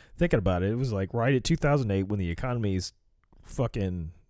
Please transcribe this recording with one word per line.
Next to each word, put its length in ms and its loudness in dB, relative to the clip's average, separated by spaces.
thinking 220 4
about 240 2
it. 80 2
It 40 0
was, 160 -2
like, 220 -2
right 220 2
at 80 2
two 120 2
thousand 360 2
eight 160 2
when 120 -2
the 120 -2
economy's 640 -2
fucking 680 -4